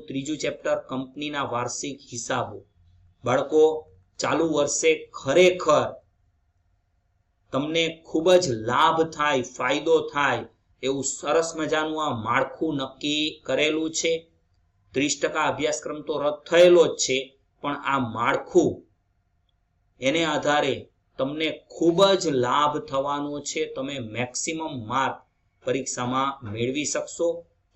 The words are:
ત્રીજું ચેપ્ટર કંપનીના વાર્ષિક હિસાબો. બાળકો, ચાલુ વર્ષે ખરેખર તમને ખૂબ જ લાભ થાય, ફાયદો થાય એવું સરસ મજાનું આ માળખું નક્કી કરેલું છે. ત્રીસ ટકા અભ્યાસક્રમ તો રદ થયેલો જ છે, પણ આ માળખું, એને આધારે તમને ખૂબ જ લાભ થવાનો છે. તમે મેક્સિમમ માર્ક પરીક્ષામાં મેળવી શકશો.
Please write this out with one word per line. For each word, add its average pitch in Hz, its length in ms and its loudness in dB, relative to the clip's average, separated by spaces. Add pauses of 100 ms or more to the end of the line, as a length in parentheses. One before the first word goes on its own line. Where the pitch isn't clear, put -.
ત્રીજું 139 300 -6
ચેપ્ટર 143 400 -4 (120)
કંપનીના 139 540 -6
વાર્ષિક 123 580 -6
હિસાબો. 120 560 -6 (640)
બાળકો, 143 400 4 (560)
ચાલુ 147 340 0
વર્ષે 147 380 2 (220)
ખરેખર 147 760 4 (1600)
તમને 156 320 -2 (220)
ખૂબ 160 280 0
જ 180 160 6
લાભ 131 500 2 (100)
થાય, 147 320 0
ફાયદો 147 540 0 (180)
થાય 135 320 0 (380)
એવું 135 200 -2
સરસ 160 520 0
મજાનું 156 480 -2
આ 135 220 -2
માળખું 135 500 0
નક્કી 147 480 -4 (200)
કરેલું 156 480 0
છે. 165 220 -2 (800)
ત્રીસ 143 260 -2
ટકા 156 220 -2
અભ્યાસક્રમ 147 600 -4
તો 151 180 -6
રદ 147 180 -2 (120)
થયેલો 175 380 10
જ - 100 -4
છે, 131 200 0 (440)
પણ 143 220 -4
આ 135 160 0
માળખું, 127 720 2 (1300)
એને 147 240 2
આધારે 143 500 0 (420)
તમને 151 300 -2 (220)
ખૂબ 170 300 2 (140)
જ 185 160 0
લાભ 143 460 2 (100)
થવાનો 143 540 -4
છે. 156 260 -6
તમે 139 340 -8
મેક્સિમમ 123 880 -8
માર્ક 127 300 -2 (480)
પરીક્ષામાં 127 880 -4
મેળવી 127 340 -4
શકશો. 156 440 -4 (460)